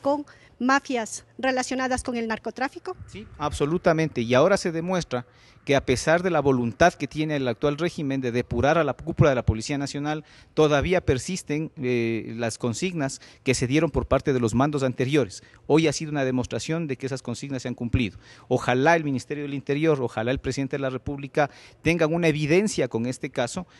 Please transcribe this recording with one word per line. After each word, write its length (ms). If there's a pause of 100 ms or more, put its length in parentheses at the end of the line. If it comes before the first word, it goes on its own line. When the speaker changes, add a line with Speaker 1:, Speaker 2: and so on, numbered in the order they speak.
Speaker 1:
con 240 (340)
mafias 680 (100)
relacionadas 680
con 140
el 120
narcotráfico. 680 (120)
Speaker 2:
Sí, 180 (100)
absolutamente. 840
Y 100
ahora 240
se 160
demuestra 540 (400)
que 80
a 100
pesar 380
de 80
la 80
voluntad 560
que 140
tiene 260
el 140
actual 280
régimen 440
de 100
depurar 480
a 60
la 100
cúpula 360
de 40
la 100
Policía 320
Nacional, 480 (300)
todavía 500
persisten, 720
eh, 600
las 200
consignas 640 (220)
que 100
se 140
dieron 240
por 160
parte 260
de 60
los 160
mandos 300
anteriores. 580 (240)
Hoy 220
ha 40
sido 200
una 120
demostración 600
de 100
que 100
esas 140
consignas 420
se 60
han 60
cumplido. 420 (300)
Ojalá 480
el 80
Ministerio 400
del 120
Interior, 460
ojalá 300
el 80
presidente 380
de 60
la 80
República 600 (320)
tengan 320
una 140
evidencia 580
con 200
este 240
caso 360 (120)